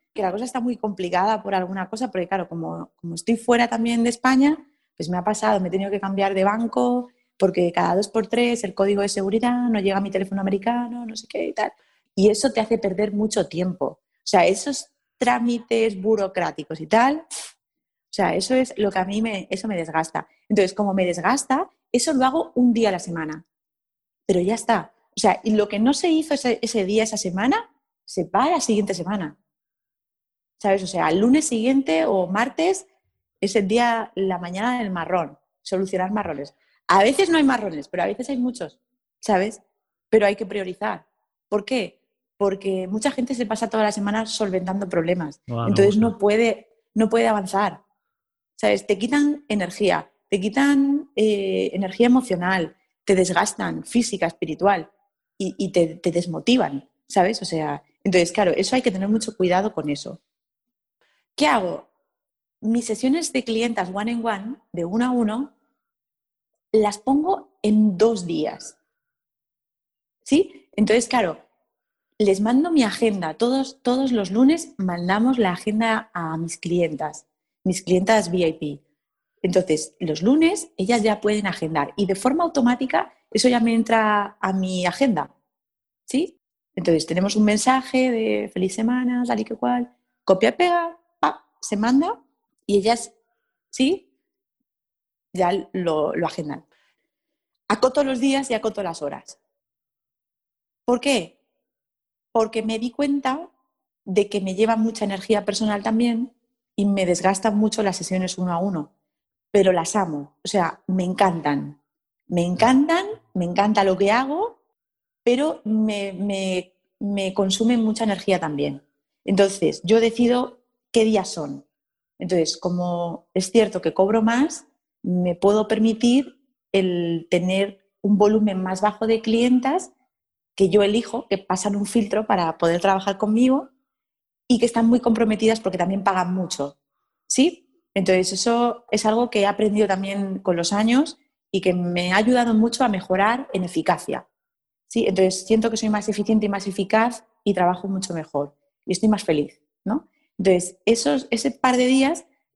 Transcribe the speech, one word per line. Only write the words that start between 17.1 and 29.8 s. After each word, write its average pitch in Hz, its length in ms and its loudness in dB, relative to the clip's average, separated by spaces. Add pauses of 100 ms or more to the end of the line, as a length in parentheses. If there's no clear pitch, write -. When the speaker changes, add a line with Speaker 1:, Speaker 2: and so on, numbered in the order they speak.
Speaker 1:
o - 920 -20
sea, 180 180 0
eso 190 200 -2
es 262 220 0
lo 202 140 0
que 190 80 -2
a 185 60 0
mí 208 160 -4
me, 208 300 -4
eso 220 160 -6
me 202 100 -4
desgasta. 160 500 -4 (220)
Entonces, 190 240 2
como 202 220 -2
me 185 100 2
desgasta, 214 640 -2 (220)
eso 247 220 0
lo 254 120 2
hago 269 300 -2
un 247 180 4
día 220 160 2
a 190 40 0
la 175 60 -4
semana. 160 460 -8 (800)
Pero 180 140 2
ya 196 160 0
está. 226 400 -2 (140)
O - 100 -12
sea, 190 240 2
y 214 80 -2
lo 208 180 2
que 208 80 -6
no 240 160 4
se 349 160 0
hizo 311 240 0
ese, 254 300 0
ese 220 220 -2
día, 214 180 2
esa 220 140 -6
semana, 220 520 0 (340)
se - 200 -4
va 220 220 0
a 311 40 2
la 339 120 0
siguiente 202 340 0
semana. 180 420 -6 (1200)